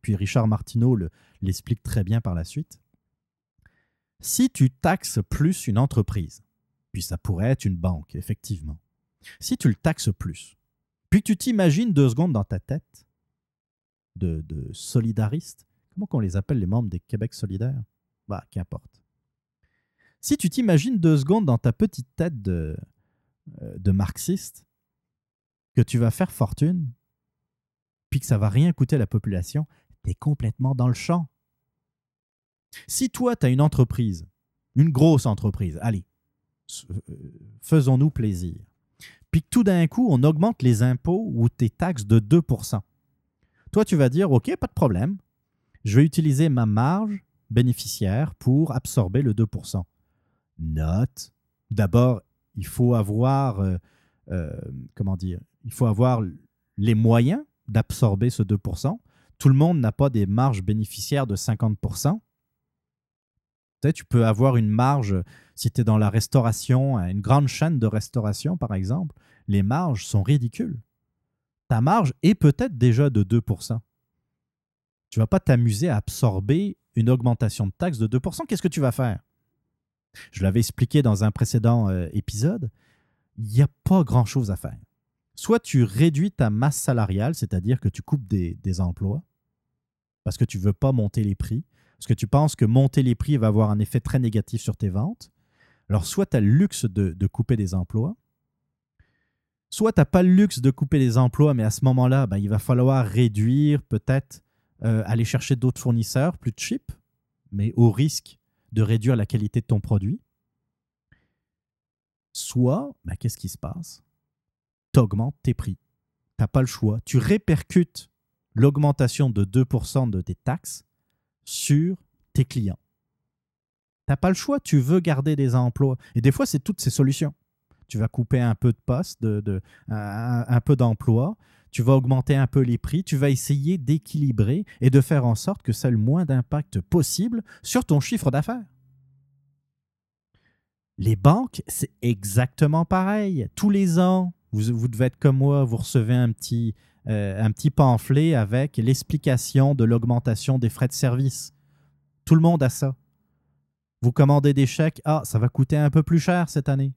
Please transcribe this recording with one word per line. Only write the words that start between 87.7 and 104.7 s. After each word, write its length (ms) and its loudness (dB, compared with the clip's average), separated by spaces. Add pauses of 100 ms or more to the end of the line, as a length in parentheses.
que 100 0
tu 140 -10
coupes 240 -4
des, 340 -2
des 180 -4
emplois, 440 -2 (1000)
parce 140 -6
que 80 2
tu 140 -8
veux 140 0
pas 180 0
monter 320 -2
les 100 -2
prix, 320 -6 (320)
parce 80 -20
que 80 0
tu 140 -4
penses 280 0
que 100 2
monter 360 2
les 140 2
prix 220 -2
va 100 2
avoir 240 2
un 80 0
effet 200 -2
très 200 -2
négatif 420 -2
sur 160 -6
tes 120 -4
ventes. 420 -6 (580)
Alors, 160 0
soit 220 -2
tu 100 -2
as 40 2
le 100 4
luxe 340 0
de, 280 -2
de 140 -4
couper 280 -2
des 180 -4
emplois, 420 -4 (1600)
soit 220 0
t'as 120 6
pas 160 4
le 80 6
luxe 300 4
de 100 4
couper 300 0
des 180 4
emplois, 380 4
mais 80 0
à 80 2
ce 140 -4
moment-là, 420 2
ben, 100 -2
il 120 -2
va 100 0
falloir 480 2
réduire, 720 2
peut-être, 640 -4 (400)